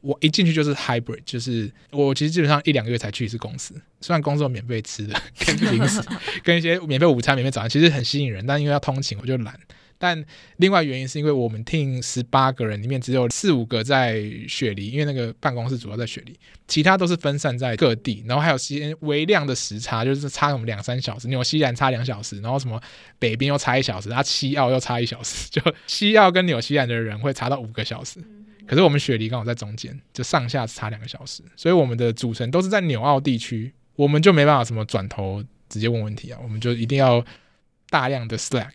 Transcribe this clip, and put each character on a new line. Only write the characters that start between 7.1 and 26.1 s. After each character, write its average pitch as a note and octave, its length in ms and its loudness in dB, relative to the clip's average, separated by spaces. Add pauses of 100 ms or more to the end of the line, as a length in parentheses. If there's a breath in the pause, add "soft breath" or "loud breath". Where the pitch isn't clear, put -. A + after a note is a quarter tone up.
餐、 C#3 160 2
免 B2 80 -2
费 C3+ 60 0
早 A#2 120 -4
餐， A2+ 60 -2
其 C#3+ 120 2
实 E3 100 8
很 C3+ 160 0
吸 C#3+ 140 -2
引 C3+ 120 -2
人， G2 140 -8
但 C#3+ 160 0
因 D3 60 0
为 C#3+ 40 0
要 C#3+ 80 2
通 C3+ 220 -4
勤， A2 180 -6
我 A2 60 -12
就 C3 120 0
懒。 G#2+ 220 -6 (400 soft breath)
但 E3+ 240 -2 (340 loud breath)
另 F#3+ 140 6
外 F3+ 120 6
原 C3 160 -2
因 C3+ 80 -6
是 C3 100 -8
因 D3 80 0
为 D3+ 60 4
我 B2 180 2
们 A2 160 -8
team C3+ 360 0
十 - 200 -4
八 C3 300 2
个 B2+ 140 -4
人 G#2 160 -4
里 A2+ 60 -6
面 C3+ 140 -2
只 B2 120 -4
有 B2+ 160 4
四 F#3+ 220 0
五 B2 140 2
个 A2 180 -2
在 A#2+ 380 2 (260)
雪 A2 260 -4
梨， G2+ 180 -8
因 C#3 80 -4
为 D3+ 60 0
那 D3 60 -4
个 A#2+ 280 -4
办 C#3+ 140 -2
公 A#2+ 140 -4
室 C3 100 -4
主 A#2 120 -10
要 G#2 80 -8
在 A#2+ 80 -4
雪 - 200 -12
梨， - 120 -20 (300 soft breath)
其 D#3 160 2
他 F#3+ 140 8
都 F#3 100 2
是 F3 100 2
分 C#3+ 220 -2
散 C3 180 -2
在 B2 180 -2
各 A#2 200 4
地， A2 320 -6
然 B2 100 0
后 D3 60 0
还 E3 80 2
有 C3+ 60 2
时 - 180 -6
间 D3+ 240 -6
微 D3+ 260 0
量 F3 200 2
的 C3 100 -2
时 - 240 -6
差， A#2 260 -2
就 C3+ 80 2
是 C#3+ 160 -4
差 D3 200 0
什 C#3 80 -2
么 A2+ 80 -6
两 G#2+ 180 -6
三 B2+ 180 -4
小 - 160 -6
时， A#2+ 100 -10
纽 C3 160 -2
西 D#3 160 0
兰 C3 160 2
差 C3+ 140 2
两 B2 160 -2
小 G#2+ 160 -6
时， G2+ 200 -10
然 A2 100 -4
后 C#3 80 0
什 B2+ 100 -6
么 A2+ 100 -6 (380 loud breath)
北 A2+ 180 0
边 C3+ 140 0
又 C#3+ 80 2
差 C3 200 2
一 C3+ 40 2
小 A2 180 -4
时， G#2 100 -10
然 A#2 80 -4
后 C#3 60 2
西 C#3 320 -2
澳 C3 140 2
又 C3 100 2
差 A#2+ 220 -4
一 A#2+ 40 0
小 A#2 180 -8
时， - 240 -8
<laughs> - 40 -18
就 - 100 0 (260 loud breath)
西 G#3+ 300 2